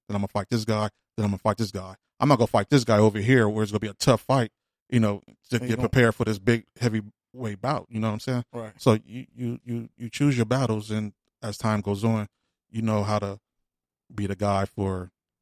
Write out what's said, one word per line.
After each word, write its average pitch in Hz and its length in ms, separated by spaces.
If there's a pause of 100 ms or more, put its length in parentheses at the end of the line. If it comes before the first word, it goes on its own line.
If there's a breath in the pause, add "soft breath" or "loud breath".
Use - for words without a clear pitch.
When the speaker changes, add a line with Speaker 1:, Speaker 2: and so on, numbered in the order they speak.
Speaker 1:
then 104 80
I'ma 101 120
fight 101 220
this 113 160
guy, 107 240 (260)
then 107 100
I'ma 101 120
fight 104 200
this 107 140
guy. 95 240 (240)
I'm 135 100
not 143 80
gonna 110 100
fight 101 220
this 139 140
guy 110 140
over 107 220
here 113 280
where 107 160
it's 101 80
gonna 104 80
be 107 80
a 101 60
tough - 280
fight, 131 300 (380)
you 123 100
know, 101 220 (280)
to 120 100
Speaker 2:
There - 20
you 127 80
Speaker 1:
get 113 80
Speaker 2:
go. 120 100
Speaker 1:
prepared 117 280
for 117 100
this 107 140
big 117 260 (140)
heavyweight 110 840
bout. 127 280
You 113 120
know 113 60
what 107 80
I'm 110 40
saying? 127 320
Speaker 2:
Right. 110 260
Speaker 1:
So 110 280
you, 110 280
you, 120 300
you, 117 340
you 117 120
choose 143 260
your 120 100
battles, 110 460
and 107 220 (280)
as 107 160
time 107 240
goes 101 220
on, 110 240 (420)
you 113 120
know 107 220
how 107 160
to 101 200 (760)
be 104 140
the 95 80
guy 98 300
for 95 460 (300)